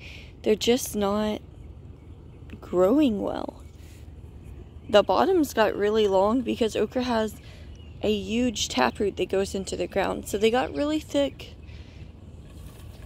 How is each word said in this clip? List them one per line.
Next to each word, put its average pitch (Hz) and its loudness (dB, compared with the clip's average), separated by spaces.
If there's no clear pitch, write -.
They're 214 4
just 233 2
not 208 0
growing 202 4
well. - -6
The 202 8
bottoms 262 4
got 220 2
really 208 2
long 202 4
because 220 0
okra 233 0
has 226 0
a 208 2
huge 214 0
taproot 226 2
that 185 0
goes 196 0
into 190 -6
the 180 -2
ground. 190 -2
So 208 -2
they 220 4
got 247 0
really 294 0
thick - -2